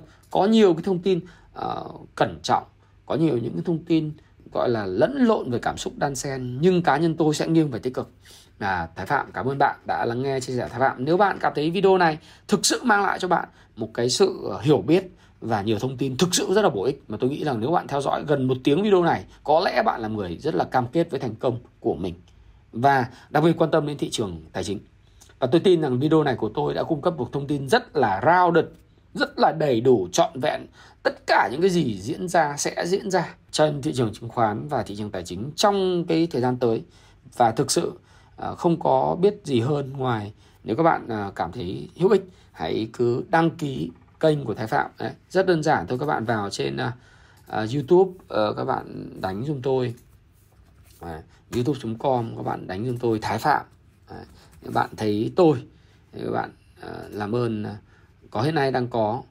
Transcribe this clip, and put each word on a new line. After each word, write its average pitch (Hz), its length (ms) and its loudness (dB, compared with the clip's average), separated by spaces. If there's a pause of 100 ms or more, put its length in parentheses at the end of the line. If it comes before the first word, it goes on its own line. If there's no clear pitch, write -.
(320)
có 170 140 2
nhiều 214 280 8
cái 160 100 -4
thông 190 160 0
tin, 180 200 2 (340)
ờ, - 320 -6 (300)
cẩn 90 280 -2
trọng, 120 200 0 (420)
có - 100 -4
nhiều 147 220 2
những 120 160 -4
cái 165 120 -6
thông 165 200 -2
tin 156 260 0 (420)
gọi - 160 0
là 110 160 -2
lẫn 120 300 0
lộn 220 360 2
về 117 80 -2
cảm - 180 -4
xúc - 200 -8
đan 143 180 -2
xen, 131 460 -6
nhưng 175 220 4
cá 139 140 4
nhân 160 200 2
tôi 156 160 4
sẽ 156 140 -2
nghiêng 160 240 4
về 110 80 -4
tích 127 140 -4
cực. 127 180 -6 (480)
À, 92 360 -2
Thái 92 100 -8
Phạm, 135 260 -2
cảm 90 140 -6
ơn 139 120 -2
bạn 135 300 2
đã 92 180 -2
lắng 120 180 -4
nghe 135 160 -2
chia 131 160 -6
sẻ 123 140 -4
Thái 120 100 -8
Phạm. 127 260 0
Nếu 165 120 2
bạn 196 240 2
cảm - 140 -2
thấy 156 160 -2
video 190 260 4
này 160 200 4 (300)
thực - 180 2
sự 453 180 0
mang 208 200 4
lại - 160 0
cho 185 80 -4
bạn 170 220 2 (260)
một 110 180 -6
cái 120 160 0
sự, 185 300 2 (100)
ờ, 95 100 -6
hiểu 120 220 4
biết 165 220 4 (380)
và 110 200 -2
nhiều 104 180 0
thông 131 180 -4
tin 131 200 -4
thực 180 180 2
sự - 180 0
rất 214 80 4
là 196 80 4
bổ 101 140 0
ích, 131 240 0
mà 107 120 -8
tôi 123 100 2
nghĩ 156 140 -6
rằng 131 160 -2
nếu 123 120 -2
bạn - 160 0
theo 139 140 -2
dõi - 260 -2
gần 135 200 2
một 127 160 2
tiếng 151 200 2
video 190 200 4
này, 135 220 0 (180)
có 151 160 4
lẽ 180 240 0
bạn 110 180 0
là 107 60 -6
người 101 300 -6
rất 160 180 -4
là 151 80 0
cam 123 240 0
kết 170 240 0
với 135 80 -4
thành 113 160 -6
công 120 240 -2 (200)
của 101 160 0
mình 85 200 -6 (560)
và 127 340 2 (240)
đặc 151 140 2
biệt 165 140 6
quan 160 140 2
tâm 156 160 2
đến 147 100 -6
thị - 120 -4
trường 92 320 -6 (120)
tài 92 100 -4
chính. 98 160 -6 (600)
Và 135 120 0
tôi 170 100 6
tin 175 200 4
rằng 127 180 0
video 185 240 4
này 127 120 0
của 110 180 -4
tôi 147 200 -2
đã 127 100 -2
cung 143 180 -4
cấp 180 160 0
một 127 160 -6
thông 139 140 -4
tin 139 220 -4
rất 247 260 2
là 110 300 2
rounded, 170 400 6 (480)
rất 269 260 -4
là 202 120 4
đầy 147 300 0
đủ, 120 300 4
trọn - 280 0
vẹn - 260 -4 (380)
tất - 240 -4
cả 107 240 2
những 147 100 -4
cái 196 80 4
gì 131 320 0
diễn 170 260 -6
ra, 151 300 2
sẽ - 300 -4
diễn 196 240 -2
ra 170 240 -2 (160)
trên 147 300 2
thị 139 120 -2
trường 117 200 0
chứng 120 160 -12
khoán 113 380 0
và 131 160 -4
thị 101 120 -10
trường 104 160 -8
tài 90 120 -8
chính 98 320 -10
trong 190 520 2
cái 165 240 2
thời 123 100 -2
gian 127 160 0
tới. 117 260 0 (540)
Và 117 140 4
thực - 200 -2
sự, - 280 -2 (360)
ờ, 95 200 -8
không 170 240 0
có 143 420 2
biết 202 120 4 (100)
gì 131 160 0
hơn 139 340 -2
ngoài, 117 400 -4 (300)
nếu 107 120 -2
các 160 80 2
bạn, - 260 2
ờ, 104 260 -4
cảm 90 160 -4
thấy - 440 -8
hữu 190 140 2
ích, 202 140 4 (280)
hãy 107 420 -4
cứ 123 360 0
đăng 165 200 4
ký 139 420 -6 (280)
kênh 151 260 2
của 107 80 -4
Thái 110 140 -8
Phạm. - 300 -2
Đấy, - 140 -8 (180)
rất 190 160 2
đơn 165 180 2
giản 120 240 0
thôi, 127 120 -4
các 143 60 -4
bạn 143 200 -2
vào 107 240 -2
trên, 139 280 -6
ờ, 123 140 -4 (560)
ờ, 110 260 -4
YouTube, 175 380 4 (160)
ờ, 107 260 0
các 127 120 -6
bạn 110 440 -6 (120)
đánh 95 240 -4
giùm 143 160 -4
tôi. 127 340 0 (1040)
Đấy, 82 200 -12 (320)
youtube 123 280 0
chấm 113 160 -6
com, 120 400 0
các - 60 -10
bạn - 240 -6
đánh 98 180 -6
giùm 120 120 -4
tôi 113 220 0
Thái 107 180 -4
Phạm. 147 280 0 (440)
Đấy, - 160 -16 (380)
các - 100 -12
bạn 127 240 0
thấy 107 380 -2
tôi, 151 280 6 (480)
thì - 140 -14
các 57 60 -4
bạn, 58 200 -4 (300)
ờ, 50 280 -14
làm 104 260 -6
ơn, 113 280 -2
ờ, 107 120 -8 (540)
có 107 120 -4
hiện 156 140 0
nay 135 160 2
đang 127 160 0
có 113 440 0